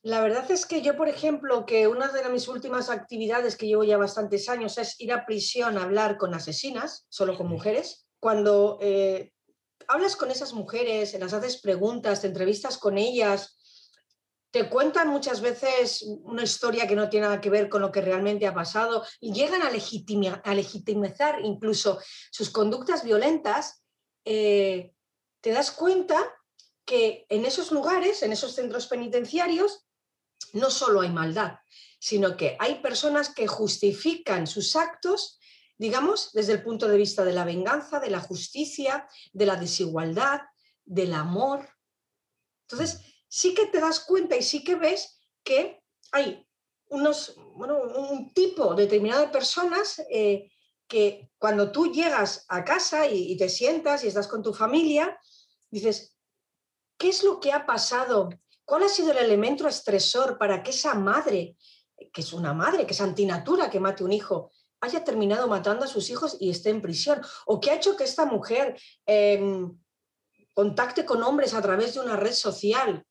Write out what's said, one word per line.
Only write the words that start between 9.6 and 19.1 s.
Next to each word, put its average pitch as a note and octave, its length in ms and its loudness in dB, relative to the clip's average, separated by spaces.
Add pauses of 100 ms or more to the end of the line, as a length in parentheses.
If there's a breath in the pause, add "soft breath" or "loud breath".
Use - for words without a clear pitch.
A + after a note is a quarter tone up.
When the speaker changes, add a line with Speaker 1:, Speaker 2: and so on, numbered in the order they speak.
Speaker 1:
hablas F4 260 2
con C4 160 -4
esas C4+ 220 -6
mujeres, G#3+ 640 -4
las F#3 140 -6
haces A#3 280 -6
preguntas, G3+ 600 -2
te G3+ 80 -4
entrevistas G3+ 500 -2
con G3 180 0
ellas, G#3+ 600 0 (960 soft breath)
te A#3 160 0
cuentan D4+ 400 2
muchas C#4 320 -2
veces B3 640 0 (200)
una A#3 220 -6
historia A#3 420 0
que G3+ 100 2
no G#3 140 2
tiene G#3+ 160 2
nada G3+ 140 0
que G3+ 100 -2
ver G3+ 180 4
con G3+ 140 0
lo G3 80 0
que G3 100 0
realmente G3 460 0
ha F#3 80 -2
pasado G#3+ 500 -2 (160 loud breath)